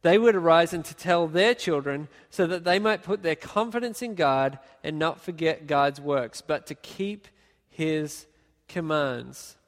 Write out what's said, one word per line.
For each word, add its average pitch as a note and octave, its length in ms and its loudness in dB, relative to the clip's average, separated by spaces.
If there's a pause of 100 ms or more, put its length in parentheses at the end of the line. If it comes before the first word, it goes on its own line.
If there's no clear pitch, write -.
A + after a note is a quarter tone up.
They F3 140 6
would A3+ 200 6
arise E3 360 4
and E3+ 120 -6
to - 100 -14
tell E3+ 320 0
their F#3+ 300 2
children C#3+ 500 -4 (240)
so F3+ 160 0
that E3+ 160 -4
they F3 160 2
might G#3+ 240 0
put G3+ 220 -4
their D#3+ 100 0
confidence A#3 640 -4
in A#3 140 -8
God C3+ 460 0 (240)
and D3+ 120 -6
not D#3+ 240 -2
forget D#3+ 460 -4
God's C#3+ 340 2
works, C#3 400 -4
but - 280 -6
to C#3+ 80 -12
keep G3+ 500 -10 (420)
his D#3 580 -4 (420)
commands. C#3 880 -4 (120)